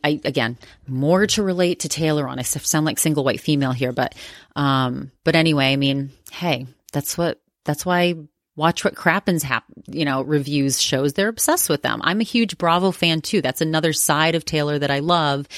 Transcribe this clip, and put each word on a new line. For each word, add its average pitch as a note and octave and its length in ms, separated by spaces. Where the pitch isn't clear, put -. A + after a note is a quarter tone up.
I, D3 220
again, A#2+ 340
more D#3 400
to G#3 160
relate F3+ 380
to D#3+ 80
Taylor D3+ 400
on. C3 100
I - 20
s-, - 280
sound D#3 160
like - 140
single D3 260
white B2+ 160
female C#3 320
here, B2 180
but, B2+ 240
um, C3+ 560
but D#3+ 100
anyway, D3 380
I - 20
mean, C#3 360
hey, C3+ 360
that's - 240
what, E3+ 240
that's D3 200
why F3 300
Watch D#3+ 260
What - 120
Crappens F3 480
hap-, C3 200
you - 160
know, C3+ 180
reviews C#3 600
shows. C#3 320
They're G3+ 160
obsessed D4+ 400
with C#3+ 120
them. A2 220
I'm F#3+ 160
a A3+ 60
huge A#3 320
Bravo F3 340
fan E3 300
too. F#3 200
That's C3 200
another D#3+ 320
side D#3 420
of D#3 80
Taylor D3 340
that C#3+ 140
I C#3 80
love D3 480